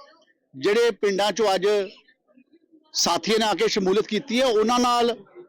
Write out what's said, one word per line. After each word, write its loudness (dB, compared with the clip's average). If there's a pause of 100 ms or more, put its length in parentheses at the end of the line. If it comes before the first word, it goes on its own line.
(540)
ਜਿਹੜੇ 2 (100)
ਪਿੰਡਾਂ 0
ਚੋਂ 0
ਅੱਜ 0 (1300)
ਸਾਥੀਆਂ 0
ਨੇ 0
ਆ 0
ਕੇ 0
ਸ਼ਮੂਲੀਅਤ 0
ਕੀਤੀ -4
ਹੈ, 2
ਉਹਨਾਂ 2
ਨਾਲ 0 (320)